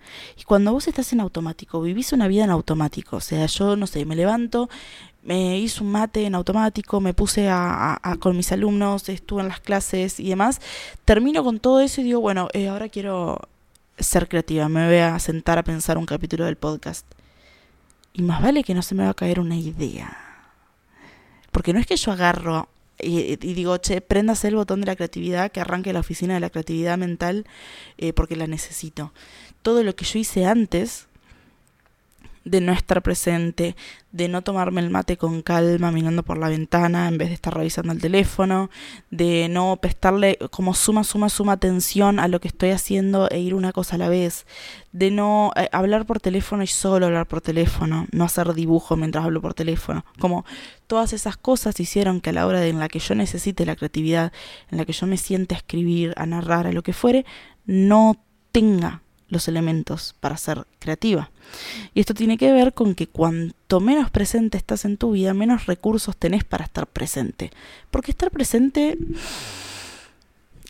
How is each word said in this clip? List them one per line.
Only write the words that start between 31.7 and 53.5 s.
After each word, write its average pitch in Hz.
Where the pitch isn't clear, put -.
de 180
no 180
estar 180
presente, 170
de 175
no 180
tomarme 180
el 175
mate 180
con 165
calma 170
mirando 165
por 165
la 160
ventana 170
en 165
vez 170
de 175
estar 165
revisando 165
el 165
teléfono, 190
de 170
no 180
prestarle 196
como 185
suma, 214
suma, 208
suma 202
atención 190
a 175
lo 180
que -
estoy 185
haciendo 196
e -
ir 180
una 185
cosa 185
a -
la 175
vez, 175
de 185
no, 208
eh, -
hablar 208
por 220
teléfono 190
y 190
solo 185
hablar 170
por 160
teléfono, 165
no 170
hacer 170
dibujo 165
mientras 160
hablo 160
por -
teléfono, 165
como 180
todas 220
esas 208
cosas 240
hicieron 180
que -
a 165
la 170
hora 185
de, 170
en 160
la 156
que 165
yo 202
necesite 190